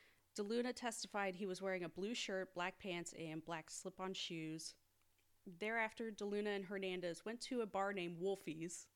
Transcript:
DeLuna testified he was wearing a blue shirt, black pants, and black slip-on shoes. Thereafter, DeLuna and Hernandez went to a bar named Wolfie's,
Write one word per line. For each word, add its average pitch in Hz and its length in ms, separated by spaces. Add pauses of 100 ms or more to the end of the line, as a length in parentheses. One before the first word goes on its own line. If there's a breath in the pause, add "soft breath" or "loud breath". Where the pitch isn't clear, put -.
(380 loud breath)
DeLuna 233 360
testified 202 600
he 196 120
was 185 160
wearing 185 220
a 165 40
blue 202 260
shirt, 190 400
black 180 240
pants, 175 400
and 160 260
black 165 260
slip-on 185 440
shoes. 160 600 (840)
Thereafter, 220 520
DeLuna 208 440
and 196 120
Hernandez 185 580
went 233 180
to 247 200
a 220 40
bar 196 260
named 175 260
Wolfie's, 175 760